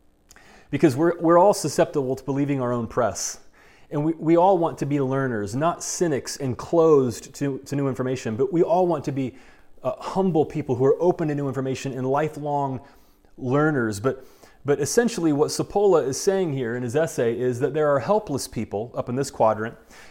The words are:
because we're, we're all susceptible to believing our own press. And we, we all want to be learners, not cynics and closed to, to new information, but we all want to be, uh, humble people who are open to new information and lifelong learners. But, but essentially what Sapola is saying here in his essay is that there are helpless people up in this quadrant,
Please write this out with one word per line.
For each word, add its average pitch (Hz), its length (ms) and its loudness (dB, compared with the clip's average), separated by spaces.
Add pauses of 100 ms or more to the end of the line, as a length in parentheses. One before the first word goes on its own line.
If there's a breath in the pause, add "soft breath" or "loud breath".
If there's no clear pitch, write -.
(720 loud breath)
because 139 260 4
we're, 170 240 2
we're 170 180 6
all 196 160 8
susceptible 135 640 0
to - 80 -16
believing 139 360 -2
our 123 120 -2
own 117 140 -2
press. - 540 -4 (500 soft breath)
And 147 140 -2
we, 165 100 0
we 165 220 2
all 185 220 4
want 160 200 -2
to 151 80 -4
be 143 140 0
learners, 131 540 -2
not 160 280 -2
cynics - 560 -4
and 127 180 -4
closed 151 800 2
to, 139 220 -4
to - 180 -8
new 139 120 -2
information, 127 460 -4
but 127 180 0
we 170 100 2
all 180 240 2
want 156 180 -2
to 151 80 -4
be, 131 240 -4 (460 loud breath)
uh, 127 180 -2
humble 175 440 0
people 139 300 -4
who 123 100 2
are 135 160 4
open 170 280 0
to 147 60 -2
new 143 120 -4
information 135 460 -6
and 127 180 -6
lifelong 143 720 -2 (580 soft breath)
learners. 131 640 0
But, - 260 -2 (380 loud breath)
but 139 160 0
essentially 170 520 0
what 139 180 2
Sapola 180 540 2
is 131 160 -4
saying 190 320 0
here 123 220 -4
in 123 80 -4
his 120 140 -4
essay 131 420 0
is 123 220 -2
that 127 140 0
there 151 200 2
are 135 60 2
helpless 170 480 -2
people 110 480 -6
up 135 120 -6
in 120 60 -4
this 135 160 -2
quadrant, 110 460 0 (340 loud breath)